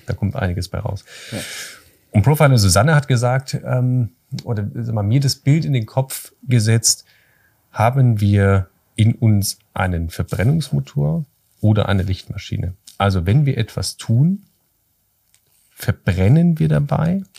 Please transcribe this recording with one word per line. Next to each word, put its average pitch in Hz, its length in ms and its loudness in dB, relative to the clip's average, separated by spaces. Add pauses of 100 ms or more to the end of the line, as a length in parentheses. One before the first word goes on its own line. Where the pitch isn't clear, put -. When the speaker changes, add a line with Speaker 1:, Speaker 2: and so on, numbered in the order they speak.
Speaker 1:
Da - 80 -6
kommt 92 240 -4
einiges 87 320 -4
bei 87 100 -8
raus. 98 240 -8 (300)
Speaker 2:
Ja. 92 60 -8 (720)
Speaker 1:
Und 104 120 2
Profiler 139 340 4
Susanne 101 380 4
hat 143 140 0
gesagt, 127 560 -2
ähm, 127 460 -2 (340)
oder, 107 280 -6
sag 113 220 -6
mal, 104 80 -2
mir 113 160 2
das 139 160 0
Bild 147 300 0
in 147 80 -2
den 113 120 -2
Kopf - 460 -6 (160)
gesetzt, 113 560 2 (680)
haben 120 480 2
wir 98 460 4 (280)
in 110 200 2
uns 104 440 0 (140)
einen 87 360 -2
Verbrennungsmotor 92 1160 -2 (380)
oder 107 240 2
eine 98 160 0
Lichtmaschine. 92 680 -8 (240)
Also 95 280 0
wenn 135 200 2
wir 135 120 -2
etwas - 380 -6
tun, 151 480 -2 (1300)
verbrennen 147 880 0
wir 156 80 0
dabei 156 560 0 (160)